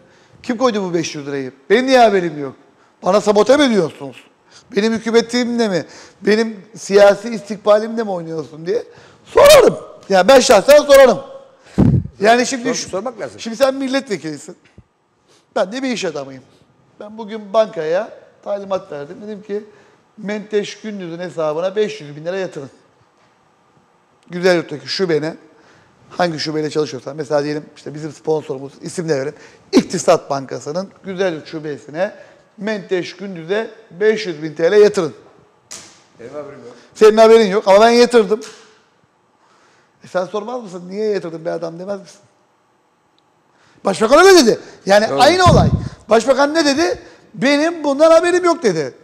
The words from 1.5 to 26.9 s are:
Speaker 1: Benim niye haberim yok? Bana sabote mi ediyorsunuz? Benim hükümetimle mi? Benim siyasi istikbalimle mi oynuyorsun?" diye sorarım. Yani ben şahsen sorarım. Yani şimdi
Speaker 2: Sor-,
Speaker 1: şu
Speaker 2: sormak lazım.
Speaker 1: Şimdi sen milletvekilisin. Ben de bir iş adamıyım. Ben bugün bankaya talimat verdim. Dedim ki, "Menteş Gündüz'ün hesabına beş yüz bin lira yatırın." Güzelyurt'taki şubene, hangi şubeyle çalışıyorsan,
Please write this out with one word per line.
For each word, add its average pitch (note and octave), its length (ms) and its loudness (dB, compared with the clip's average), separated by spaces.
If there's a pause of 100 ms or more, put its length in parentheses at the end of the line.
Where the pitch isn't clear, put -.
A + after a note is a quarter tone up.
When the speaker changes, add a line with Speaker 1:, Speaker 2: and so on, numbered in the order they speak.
Speaker 1:
Benim B3 180 2
niye C4 120 4
haberim F#3 420 2
yok? C3 140 -12 (480)
Bana G3 180 0
sabote G#3 360 2
mi D4+ 60 4
ediyorsunuz? D#3+ 600 -4 (520)
Benim A3 180 0
hükümetimle A3+ 760 -2
mi? F3 180 -4 (360)
Benim G#3+ 360 -2 (200)
siyasi G3+ 520 2
istikbalimle A3 760 -2
mi G3+ 80 -8
oynuyorsun?" D#3+ 540 -10
diye G3 180 -4 (420)
sorarım. C5+ 520 6 (320)
Yani F#3+ 180 2
ben C4+ 120 8
şahsen B3 420 6
sorarım. C4+ 380 6 (1000)
Yani A#3 260 2
şimdi B3+ 220 -6
Speaker 2:
Sor-, B3+ 80 -2
Speaker 1:
şu - 140 -10
Speaker 2:
sormak G#3+ 300 -10
lazım. B2 200 -14
Speaker 1:
Şimdi A3+ 180 -10
sen C4+ 180 0
milletvekilisin. A3 800 -8 (1000)
Ben F#3+ 160 -2
de C4 120 -8
bir C4 60 -4
iş A3 160 -6
adamıyım. C#3 380 -10 (560)
Ben G#3+ 180 -18
bugün G#3 360 -14
bankaya F3+ 560 -2 (340)
talimat G3 480 -8
verdim. D3 260 -14 (100)
Dedim G#3 140 -16
ki, G#3 220 -10 (540)
"Menteş G#3 640 -6
Gündüz'ün F#3 380 -12
hesabına E3 560 -6
beş G#3+ 260 -4
yüz D3 140 -18
bin D3+ 100 -14
lira F3+ 120 -8
yatırın." E3 320 -10 (1600)
Güzelyurt'taki E3 580 -2
şubene, D#3+ 480 -4 (760)
hangi E3 300 -4
şubeyle D#3 300 -6
çalışıyorsan, C#3 460 -6